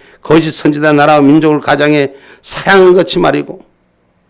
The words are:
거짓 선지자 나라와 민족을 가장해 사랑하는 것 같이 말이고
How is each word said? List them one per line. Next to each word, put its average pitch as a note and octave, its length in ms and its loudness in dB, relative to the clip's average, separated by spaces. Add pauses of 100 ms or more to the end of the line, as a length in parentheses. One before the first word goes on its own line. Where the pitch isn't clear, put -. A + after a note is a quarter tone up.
(220)
거짓 D#3+ 280 0
선지자 D3+ 440 -2
나라와 D3+ 260 2
민족을 D3+ 400 2
가장해 C#3+ 540 -2 (260)
사랑하는 F#3 520 0
것 F3+ 80 2
같이 F3 180 -4
말이고 D3 420 -4 (680)